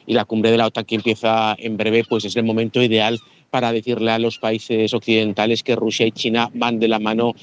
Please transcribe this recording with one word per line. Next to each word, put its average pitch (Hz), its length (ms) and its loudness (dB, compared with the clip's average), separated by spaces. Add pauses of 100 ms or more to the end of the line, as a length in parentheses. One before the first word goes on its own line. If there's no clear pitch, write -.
Y 98 60 -2
la 110 140 2
cumbre 110 240 0
de 113 80 6
la 113 80 4
otan 110 180 -4
que 113 120 -4
empieza 110 640 0
en 110 200 -6
breve, 110 280 2
pues, 107 200 -2
es 98 100 -6
el 117 80 0
momento 113 380 0
ideal 113 360 2 (300)
para 120 240 -2
decirle 113 380 -2
a 113 80 0
los 113 200 -2
países 110 540 0
occidentales 110 680 0
que 123 120 0
Rusia 113 320 0
y 113 60 0
China 117 400 -2
van 120 260 -2
de 110 100 2
la 110 100 2
mano 110 440 0